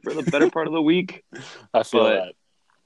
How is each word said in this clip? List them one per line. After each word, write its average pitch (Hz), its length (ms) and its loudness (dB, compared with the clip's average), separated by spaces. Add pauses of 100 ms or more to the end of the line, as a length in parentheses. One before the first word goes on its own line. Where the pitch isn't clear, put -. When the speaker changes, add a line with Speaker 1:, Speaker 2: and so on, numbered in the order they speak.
Speaker 1:
for 143 120 -8
the 156 80 -6
better 170 280 2
part 160 160 -4
of 156 60 -6
the 160 100 0
week. 180 420 0 (240)
Speaker 2:
<laughs> - 260 -10
I 113 80 2
feel - 220 2
Speaker 1:
But 110 100 4 (100)
Speaker 2:
that. 90 80 -14 (540)